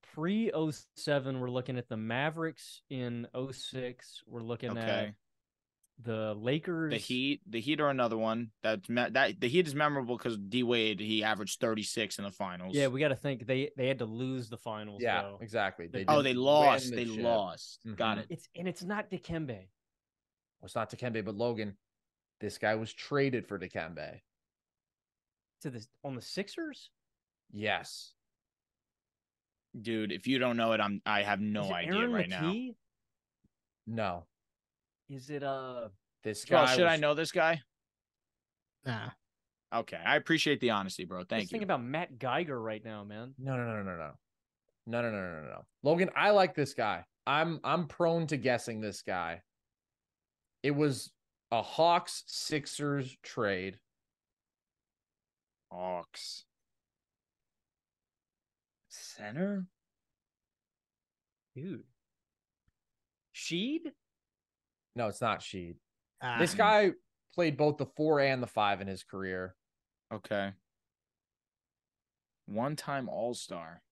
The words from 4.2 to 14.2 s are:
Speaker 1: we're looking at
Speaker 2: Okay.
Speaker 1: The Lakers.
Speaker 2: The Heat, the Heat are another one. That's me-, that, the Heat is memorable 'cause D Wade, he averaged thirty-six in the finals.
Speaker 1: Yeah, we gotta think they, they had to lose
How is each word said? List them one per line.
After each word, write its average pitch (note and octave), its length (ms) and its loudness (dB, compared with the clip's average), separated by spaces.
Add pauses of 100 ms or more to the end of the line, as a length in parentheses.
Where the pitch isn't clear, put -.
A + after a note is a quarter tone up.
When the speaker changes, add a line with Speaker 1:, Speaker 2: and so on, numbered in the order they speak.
Speaker 1:
we're A#2+ 160 -10
looking A#2 360 -4
at A2+ 100 -2
Speaker 2:
Okay. G#2 260 -2 (880)
Speaker 1:
The A2 320 -2
Lakers. D#3 560 -2
Speaker 2:
The A#2 80 0
Heat, C3 500 -2
the A2+ 120 -4
Heat D3 200 0
are D3 100 4
another A#2+ 260 2
one. A2+ 340 0 (120)
That's G#2+ 260 0
me-, A#2+ 220 2
that, A2+ 300 2
the B2+ 80 2
Heat E3+ 180 4
is C#3+ 80 -6
memorable C#3 440 0
'cause A#2 180 -2
D G2+ 260 0
Wade, A2+ 380 2
he G#2+ 220 0
averaged G#2 380 0
thirty-six G#2+ 580 -2
in G2+ 60 -6
the G2+ 80 -6
finals. F#2 420 -6
Speaker 1:
Yeah, C#3 140 4
we C3 120 -2
gotta C#3+ 160 2
think B2 300 -4
they, C3 300 0
they B2+ 100 0
had C3 140 0
to B2 60 -2
lose B2 420 -4